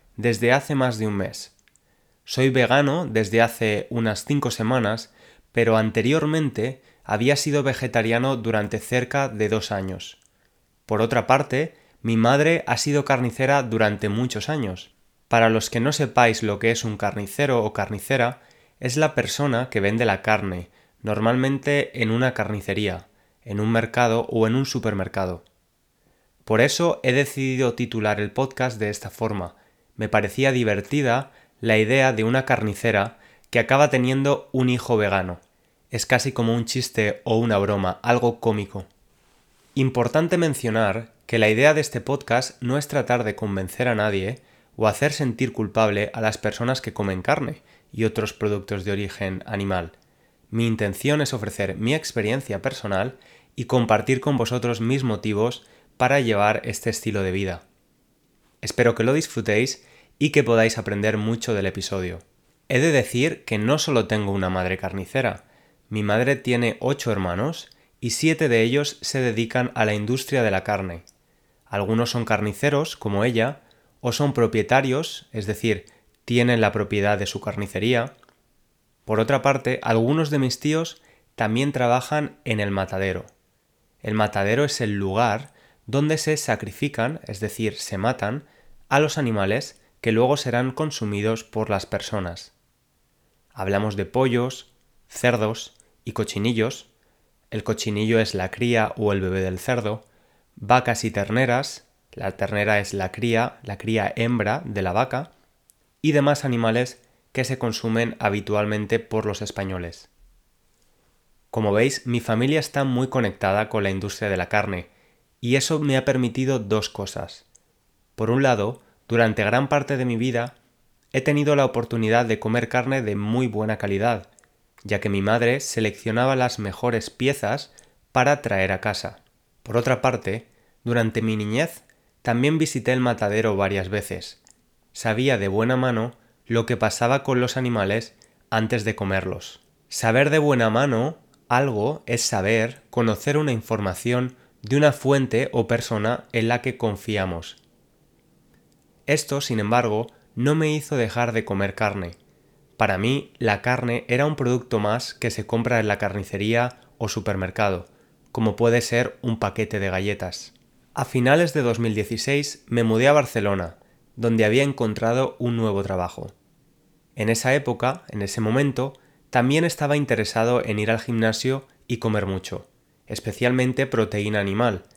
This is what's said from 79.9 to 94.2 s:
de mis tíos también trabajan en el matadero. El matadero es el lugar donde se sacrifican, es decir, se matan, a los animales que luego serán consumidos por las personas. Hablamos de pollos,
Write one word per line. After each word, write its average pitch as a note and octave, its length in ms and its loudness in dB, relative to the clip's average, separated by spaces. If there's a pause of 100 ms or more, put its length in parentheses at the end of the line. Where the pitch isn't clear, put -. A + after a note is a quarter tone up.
de D3 80 0
mis B2+ 220 -2
tíos D#3 420 -2 (320)
también A#2+ 380 0
trabajan B2+ 720 0
en A2 160 0
el G2+ 100 -2
matadero. F#2+ 560 -2 (760)
El G#2+ 120 -4
matadero G#2+ 500 2
es C#3+ 160 -2
el G#2+ 120 -2
lugar G#2 600 0 (340)
donde D3+ 320 0
se D#3 180 0
sacrifican, B2 920 -4
es G#2 140 -10
decir, G#2+ 340 -4
se - 240 -8
matan, A2 460 -2 (440)
a C#3 120 4
los D3+ 180 0
animales A2 640 0 (200)
que A2+ 120 0
luego B2+ 240 4
serán B2+ 340 -2
consumidos A2 720 -4
por A2 280 -4
las G2+ 160 -2
personas. F#2+ 680 -8 (1000)
Hablamos G2+ 440 -2
de G2 100 -4
pollos, B2+ 680 -2 (360)